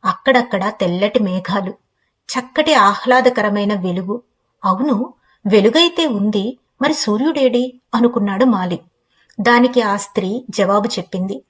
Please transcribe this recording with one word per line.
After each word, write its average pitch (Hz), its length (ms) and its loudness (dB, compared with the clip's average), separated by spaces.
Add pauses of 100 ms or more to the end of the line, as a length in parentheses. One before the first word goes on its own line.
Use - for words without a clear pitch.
అక్కడక్కడ 214 760 0
తెల్లటి 190 380 0
మేఘాలు, 185 520 -4 (580)
చక్కటి 302 440 -2
ఆహ్లాదకరమైన 208 1000 2
వెలుగు. 185 480 -4 (440)
"అవును, 226 480 0 (320)
వెలుగైతే 302 640 2
ఉంది, 208 500 -2 (240)
మరి 294 120 0
సూర్యుడేడి?" 254 880 0 (160)
అనుకున్నాడు 226 500 0
మాలి. 180 340 0 (600)
దానికి 240 400 4
ఆ 202 140 0
స్త్రీ 202 540 -4
జవాబు 202 380 0
చెప్పింది. 190 640 -6